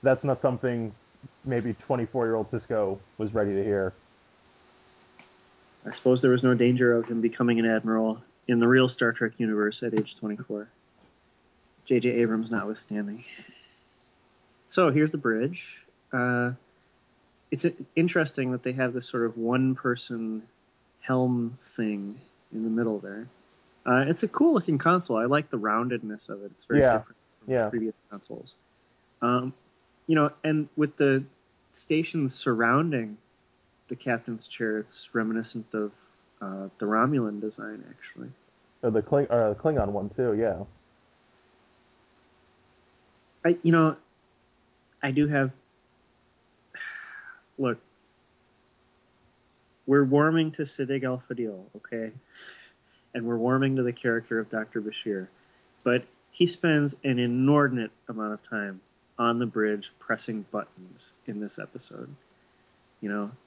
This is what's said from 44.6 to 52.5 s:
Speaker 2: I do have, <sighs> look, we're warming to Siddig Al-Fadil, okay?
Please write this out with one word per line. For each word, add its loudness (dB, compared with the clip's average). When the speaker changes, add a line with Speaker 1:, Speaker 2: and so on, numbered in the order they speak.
Speaker 2:
I -2
do 2
have, 0
<sighs> -18
look, -2
we're 6
warming 4
to -6
Siddig -4
Al-Fadil, -6
okay? -8